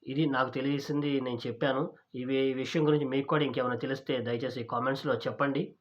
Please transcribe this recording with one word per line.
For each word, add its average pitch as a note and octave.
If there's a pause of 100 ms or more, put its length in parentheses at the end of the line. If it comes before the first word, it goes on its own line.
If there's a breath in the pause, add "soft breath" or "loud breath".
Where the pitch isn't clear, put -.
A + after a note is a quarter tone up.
ఇది C#3
నాకు C3
తెలిసింది C#3+ (100)
నేను B2
చెప్పాను. C3+ (320 loud breath)
ఇవి, C3
ఈ C3+
విషయం C3
గురించి D3
మీకు C3+
కూడా D#3
ఇంకేమైనా B2+
తెలిస్తే C3
దయచేసి A#2+
కామెంట్స్‌లో C3
చెప్పండి. C3+ (180)